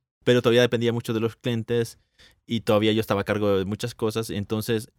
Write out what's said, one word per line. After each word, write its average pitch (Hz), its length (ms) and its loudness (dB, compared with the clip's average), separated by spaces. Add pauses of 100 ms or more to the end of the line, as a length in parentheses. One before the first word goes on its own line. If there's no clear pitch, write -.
(240)
pero 123 180 4
todavía 120 200 4
dependía 117 320 2
mucho 117 200 -4
de 110 60 -2
los 110 160 -2
clientes 117 640 -4 (480)
y 117 140 -4
todavía 107 320 2
yo 110 80 2
estaba 101 200 -2
a 98 40 -6
cargo 104 340 0
de 95 60 -2
muchas 107 300 -8
cosas. 113 340 -4
Entonces, 107 680 -4